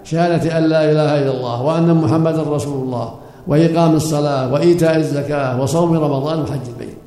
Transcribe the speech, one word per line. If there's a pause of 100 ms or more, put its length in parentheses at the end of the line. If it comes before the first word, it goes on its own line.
شهادة
أن
لا
إله
إلا
الله،
وأن
محمدا
رسول
الله، (340)
وإقام
الصلاة،
وإيتاء
الزكاة،
وصوم
رمضان،
وحج
البيت.